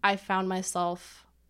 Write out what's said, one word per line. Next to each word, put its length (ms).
I 120
found 320
myself, 800